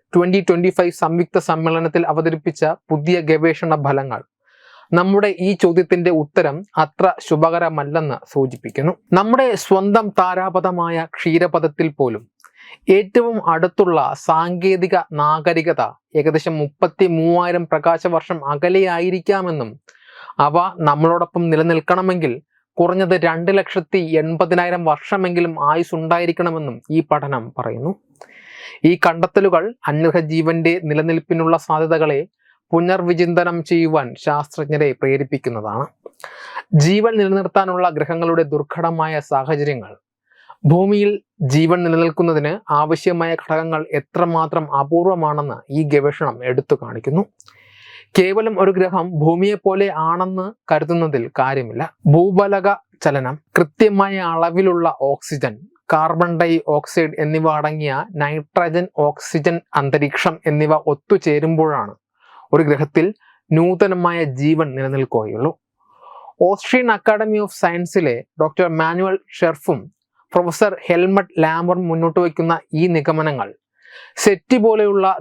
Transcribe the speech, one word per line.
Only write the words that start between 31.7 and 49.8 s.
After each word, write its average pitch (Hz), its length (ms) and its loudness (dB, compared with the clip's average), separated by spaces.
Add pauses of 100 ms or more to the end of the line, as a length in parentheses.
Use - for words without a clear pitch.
പുനർവിചിന്തനം 175 920 0
ചെയ്യുവാൻ 156 500 0 (100)
ശാസ്ത്രജ്ഞരെ 147 680 -2
പ്രേരിപ്പിക്കുന്നതാണ്. 131 920 -4 (920)
ജീവൻ 196 420 4
നിലനിർത്താനുള്ള 190 760 0
ഗ്രഹങ്ങളുടെ 165 520 0
ദുർഘടമായ 156 800 -4
സാഹചര്യങ്ങൾ, 139 720 -4 (720)
ഭൂമിയിൽ 196 460 2 (320)
ജീവൻ 160 400 2
നിലനിൽക്കുന്നതിന് 165 720 0 (200)
ആവശ്യമായ 165 600 0
ഘടകങ്ങൾ 160 580 -4
എത്രമാത്രം 160 720 -2 (100)
അപൂർവമാണെന്ന് 151 840 -2 (140)
ഈ 151 100 0
ഗവേഷണം 143 640 0
എടുത്തു 131 300 0
കാണിക്കുന്നു. 131 500 -4 (920)
കേവലം 202 420 2
ഒരു 196 100 4
ഗ്രഹം 180 360 0 (120)
ഭൂമിയെ 175 360 2
പോലെ 196 420 0